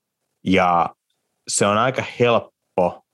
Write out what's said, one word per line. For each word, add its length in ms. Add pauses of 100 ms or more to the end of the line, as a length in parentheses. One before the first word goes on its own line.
(440)
ja 460 (580)
se 180
on 120
aika 260 (160)
helppo, 800 (120)